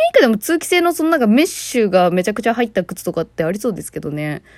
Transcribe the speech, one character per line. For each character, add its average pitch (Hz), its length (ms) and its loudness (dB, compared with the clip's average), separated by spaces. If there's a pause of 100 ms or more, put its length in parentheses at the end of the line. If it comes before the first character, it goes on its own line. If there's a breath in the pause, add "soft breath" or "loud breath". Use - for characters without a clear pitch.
(120)
下 539 60 8
で 285 80 6
も 226 100 2
通 320 220 -2
気 - 60 -8
性 349 160 2
の 349 100 2
そ 311 140 -2
の 320 40 2
な 330 80 2
ん - 40 0
か 220 60 4
メ 247 160 4
ッ - 20 4
シ - 380 -4
ュ 202 60 0
が 180 220 4
め 185 100 0
ち 180 60 -2
ゃ 208 60 -2
く 233 80 -4
ち 233 80 0
ゃ 233 40 0
入 240 120 0
っ 226 40 -12
た 185 140 -2
靴 - 180 -12
と 170 120 -4
か 165 80 -4
っ 160 40 -4
て - 200 -6
あ 165 60 -2
り 202 80 -6
そ 247 100 -2
う 196 40 -4
で 151 80 -10
す - 120 -14
け - 80 -10
ど 156 80 -8
ね。 151 340 -6 (140 soft breath)